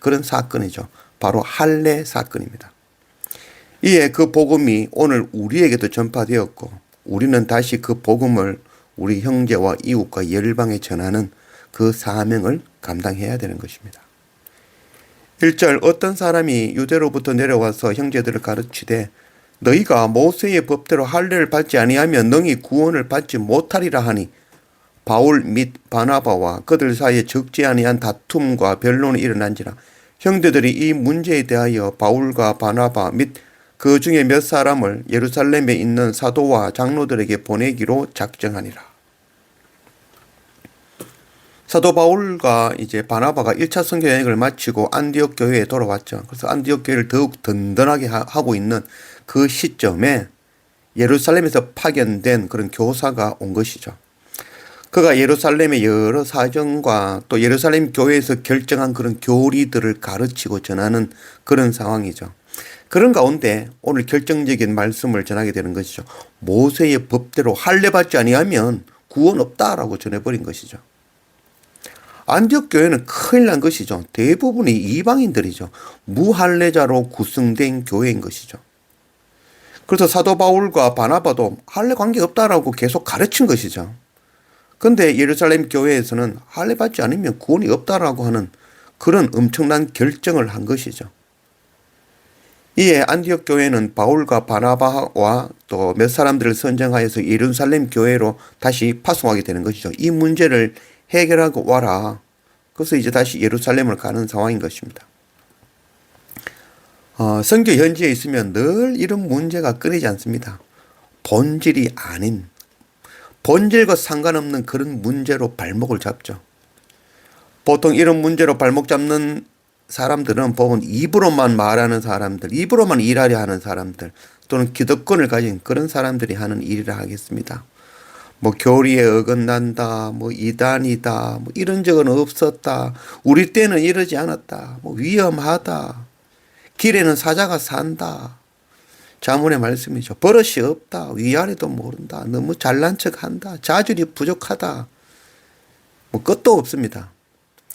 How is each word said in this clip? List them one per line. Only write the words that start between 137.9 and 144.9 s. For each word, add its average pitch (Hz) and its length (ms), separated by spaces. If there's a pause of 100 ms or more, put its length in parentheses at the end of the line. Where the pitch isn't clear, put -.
자문의 147 380
말씀이죠. 123 560
"버릇이 214 500
없다", - 500
"위아래도 147 520
모른다", - 640
"너무 131 260
잘난 151 420
척한다", 175 640
"자질이 185 440 (100)
부족하다", 156 720 (1300)